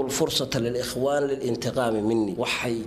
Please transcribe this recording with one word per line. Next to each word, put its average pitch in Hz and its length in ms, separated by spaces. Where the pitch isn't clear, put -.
al-fursata 131 540
lil-ikhwaan 127 680
lil-intiqaami 120 720
minni." 107 360
Waxay 117 380